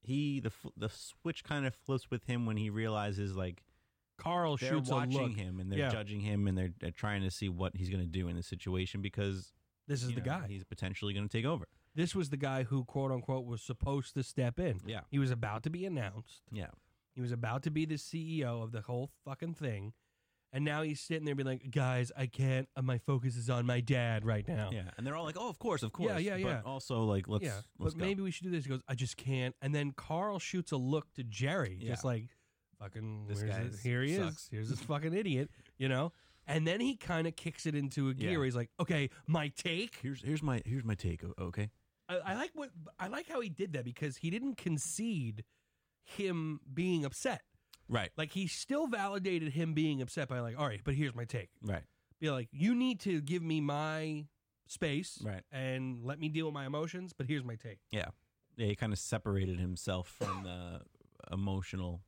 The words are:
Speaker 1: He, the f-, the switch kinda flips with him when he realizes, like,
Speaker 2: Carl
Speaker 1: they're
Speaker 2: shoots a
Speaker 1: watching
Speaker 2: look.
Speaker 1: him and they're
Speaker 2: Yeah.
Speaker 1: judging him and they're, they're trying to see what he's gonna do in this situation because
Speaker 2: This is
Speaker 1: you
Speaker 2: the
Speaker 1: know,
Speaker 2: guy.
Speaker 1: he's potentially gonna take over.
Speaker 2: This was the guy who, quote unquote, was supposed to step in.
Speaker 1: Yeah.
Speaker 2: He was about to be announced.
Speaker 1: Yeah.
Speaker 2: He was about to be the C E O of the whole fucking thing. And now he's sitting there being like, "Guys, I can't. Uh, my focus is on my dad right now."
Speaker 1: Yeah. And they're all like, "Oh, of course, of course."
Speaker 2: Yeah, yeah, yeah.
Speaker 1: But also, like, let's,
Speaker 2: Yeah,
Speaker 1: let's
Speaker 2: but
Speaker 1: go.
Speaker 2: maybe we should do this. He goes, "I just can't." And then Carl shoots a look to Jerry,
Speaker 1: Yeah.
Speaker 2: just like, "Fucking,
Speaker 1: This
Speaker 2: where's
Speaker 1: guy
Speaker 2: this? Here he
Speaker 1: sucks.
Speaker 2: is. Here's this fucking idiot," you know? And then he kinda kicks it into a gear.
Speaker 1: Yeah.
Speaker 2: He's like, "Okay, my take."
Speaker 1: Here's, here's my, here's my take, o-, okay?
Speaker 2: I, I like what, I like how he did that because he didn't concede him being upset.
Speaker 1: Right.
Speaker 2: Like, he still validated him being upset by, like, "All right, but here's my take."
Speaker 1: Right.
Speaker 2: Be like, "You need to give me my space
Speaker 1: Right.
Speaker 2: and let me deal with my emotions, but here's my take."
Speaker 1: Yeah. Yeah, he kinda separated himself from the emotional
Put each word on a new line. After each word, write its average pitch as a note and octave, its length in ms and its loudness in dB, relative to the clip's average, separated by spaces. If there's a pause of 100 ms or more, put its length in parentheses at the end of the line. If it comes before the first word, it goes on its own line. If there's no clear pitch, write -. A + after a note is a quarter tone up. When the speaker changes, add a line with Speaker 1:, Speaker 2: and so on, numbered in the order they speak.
Speaker 1:
He, C#3 380 0
the A#2 100 -2
f-, - 280 -10
the G#2+ 120 0
switch - 540 -8
kinda C#3 280 0
flips - 400 -2
with B2 140 -2
him A#2+ 200 2
when A2 120 2
he G#2+ 120 2
realizes, G#2 680 0
like, F#2 280 -2 (540)
Speaker 2:
Carl E3 400 2
Speaker 1:
they're B2+ 140 0
Speaker 2:
shoots C#3+ 180 2
a C#3 40 2
Speaker 1:
watching B2+ 200 2 (160)
Speaker 2:
look. A2 60 -4
Speaker 1:
him F#2 240 -4
and F#2+ 120 -2
they're D3 80 2
Speaker 2:
Yeah. C#3 100 2
Speaker 1:
judging G#2 320 -2
him G2+ 260 4
and F#2 100 4
they're, F2+ 220 2
they're E2 120 -2
trying G#2 320 0
to F#2 80 2
see G2+ 180 -2
what F2+ 260 0
he's F#2 140 0
gonna F#2 160 2
do F2 220 0
in F2 80 -2
this F2 120 -4
situation F#2 540 -2
because G2 520 -2 (340)
Speaker 2:
This C#3 160 0
is B2 60 0
Speaker 1:
you A#2 60 0
Speaker 2:
the - 60 0
Speaker 1:
know, - 40 -2 (160)
Speaker 2:
guy. C3+ 60 -6
Speaker 1:
he's G2 160 -6
potentially G2 500 -4
gonna G2+ 140 0
take A2+ 180 0
over. C#3 220 0 (260)
Speaker 2:
This E3 220 2
was F3 140 2
the C#3 80 0
guy C3+ 260 2
who, C3 220 2
quote C3+ 260 0
unquote, C3 340 0
was A#2+ 160 -4
supposed C3+ 540 -2
to C#3 80 0
step B2 360 0
in. C#3 260 2
Speaker 1:
Yeah. G#2+ 240 -6
Speaker 2:
He C#3 100 4
was C3 120 4
about A2+ 320 -2
to D#3+ 60 0
be F3 160 -2
announced. A#2+ 680 -4
Speaker 1:
Yeah. G2+ 200 -4 (420)
Speaker 2:
He B2+ 80 -6
was A#2+ 100 -2
about A#2+ 320 0
to D#3+ 80 0
be D#3 140 2
the D#3 120 -2
C D#3+ 420 -4
E C#3+ 60 2
O A#2 160 0
of A2+ 100 -4
the A2+ 100 -4
whole B2 300 -4 (120)
fucking E3 300 -6
thing. G#2+ 400 -4 (580)
And C#3 120 2
now D3+ 200 2
he's D3+ 180 -2
sitting D#3+ 240 -2
there D3 100 2
being C3+ 120 2
like, C3 220 -2
"Guys, B2+ 460 2
I C3 120 0
can't. C3 500 2
Uh, B2+ 40 0
my B2+ 160 2
focus B2+ 380 2
is A#2+ 140 -2
on A#2+ 160 4
my B2 160 4
dad A#2 420 4
right G#2+ 240 2
now." G#2+ 240 0
Speaker 1:
Yeah. F#2 240 -4
And A#2 100 -4
they're C#3 120 -2
all E3 80 -2
like, D#3 120 -4
"Oh, A#3 120 -2
of E3+ 100 -8
course, F3+ 240 2
of A2 80 -2
course." G#3+ 200 2
Speaker 2:
Yeah, F#3 60 2
yeah, F#3+ 200 2
yeah. F#3 240 0
Speaker 1:
But A2 40 -8
also, B2+ 380 0
like, G2 240 6
let's, G#2 160 2
Speaker 2:
Yeah, B2+ 120 0 (220)
Speaker 1:
let's D#3 160 2
Speaker 2:
but E3 60 -6
Speaker 1:
go. F3 60 2
Speaker 2:
maybe G3 180 2
we F#3+ 80 0
should F3 140 -6
do F#3 60 0
this. D#3+ 120 2
He C3 60 -4
goes, C3 180 0
"I C3+ 80 0
just A#2+ 220 -2
can't." B2+ 440 0
And C#3 140 2
then C#3+ 160 2
Carl F#3 480 -2
shoots - 320 -2
a D3+ 60 2
look C3+ 380 2
to C3 100 -4
Jerry, A#2+ 560 0
Speaker 1:
Yeah. A2+ 80 -2
Speaker 2:
just A#2+ 160 0
like, A#2 240 0 (500)
"Fucking, G#2+ 480 -6
Speaker 1:
This G2+ 140 0
Speaker 2:
where's G#2+ 120 0
Speaker 1:
guy G#2 120 0
Speaker 2:
this? G#2 180 -6
Here B2 200 2
he D3+ 120 2
Speaker 1:
sucks. E3+ 280 -2
Speaker 2:
is. - 60 -16
Here's A2 200 -4
this B2 120 0
fucking D3+ 320 0
idiot," D#3+ 360 2 (280)
you C3 120 0
know? C3+ 240 2 (340)
And D#3 180 2
then F3+ 140 4
he B3 160 2
kinda E3 380 0
kicks - 320 -6
it D3+ 100 2
into C#3 320 2
a C3+ 60 2
gear. D#3+ 260 2
Speaker 1:
Yeah. C#3 60 4
Speaker 2:
He's B2 100 2
like, A#2+ 140 0 (100)
"Okay, D3+ 300 2 (180)
my D3+ 220 4
take." F3 480 -2
Speaker 1:
Here's, C3 240 -6
here's D3+ 220 0
my, B2+ 220 2
here's B2 200 0
my A2 100 2
take, F2 300 0
o-, F#2 120 -6
okay? F#2+ 320 -2 (380)
Speaker 2:
I, F3+ 100 -2
I F#3+ 180 -2
like D4 180 -2
what, D4 160 -6 (280)
I F#3+ 100 -4
like C4+ 200 -6
how D#4+ 140 -2
he A3 80 -4
did F3 240 -4
that C3 100 -2
because B2+ 340 -4
he E3 120 -2
didn't A#3 260 -2
concede D3+ 880 -2 (600)
him E3 560 -2 (140)
being E3+ 300 2
upset. - 380 -2 (460)
Speaker 1:
Right. G#2 300 0
Speaker 2:
Like, D#3 140 -2
he F#3+ 160 0
still C#4+ 400 0
validated G3 640 0
him E3 220 2
being D3+ 260 4
upset B2+ 260 -2
by, B2 120 -2
like, A#2 180 -4
"All D3 100 0
right, G2+ 160 -4
but C#3+ 120 2
here's C#3 200 2
my A#2+ 100 -4
take." A2 240 -4 (120)
Speaker 1:
Right. F2+ 220 -2 (360)
Speaker 2:
Be D#3 120 0
like, B2+ 200 -2
"You F3 220 4
need B3 280 4
to F3 200 2
give E3 220 0
me D#3 180 2
my D3+ 640 0 (400)
space D#3 580 -2
Speaker 1:
Right. G2 280 -4
Speaker 2:
and C3 520 -2
let C#3+ 160 -4
me D#3 100 0
deal D#3+ 160 0
with D3+ 80 -2
my C#3 120 -4
emotions, E3 480 -4
but C3 140 -4
here's C#3+ 160 0
my A#2+ 120 -6
take." G#2 240 -12 (120)
Speaker 1:
Yeah. - 180 -2 (460)
Yeah, A#2 120 2
he G2+ 80 4
kinda G#2+ 200 0
separated G2 640 2
himself F#2 480 0
from G2 360 -4
the F2+ 380 -8 (500)
emotional F#2 760 0